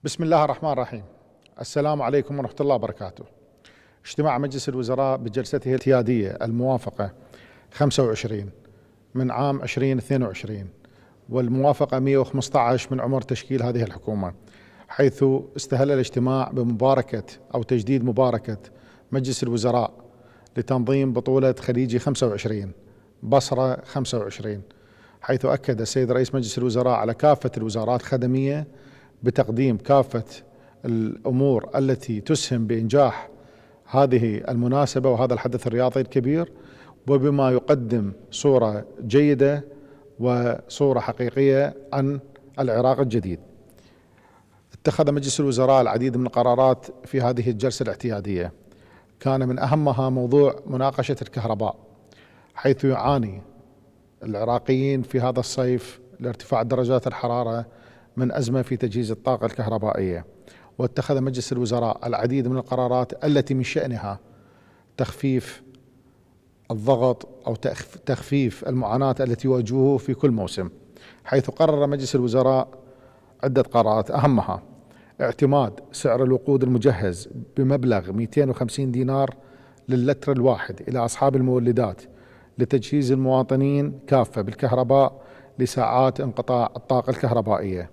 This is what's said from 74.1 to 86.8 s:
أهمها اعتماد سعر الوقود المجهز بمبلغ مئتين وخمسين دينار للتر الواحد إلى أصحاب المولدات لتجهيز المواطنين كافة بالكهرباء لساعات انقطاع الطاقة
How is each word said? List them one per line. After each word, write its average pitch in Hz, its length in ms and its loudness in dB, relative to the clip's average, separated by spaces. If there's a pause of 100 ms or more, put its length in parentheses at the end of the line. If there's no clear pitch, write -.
أهمها 117 520 0 (580)
اعتماد 131 520 2 (180)
سعر 127 320 0
الوقود 131 400 2
المجهز 104 640 0 (280)
بمبلغ 127 540 0
مئتين 120 380 0
وخمسين 131 420 -4
دينار 127 440 0 (540)
للتر 131 420 0
الواحد 123 560 0
إلى 123 120 -2
أصحاب 131 360 2
المولدات 123 640 2 (560)
لتجهيز 127 540 0
المواطنين 135 960 2
كافة 120 340 2
بالكهرباء 127 800 2 (380)
لساعات 127 640 2
انقطاع 123 540 -2
الطاقة 127 340 0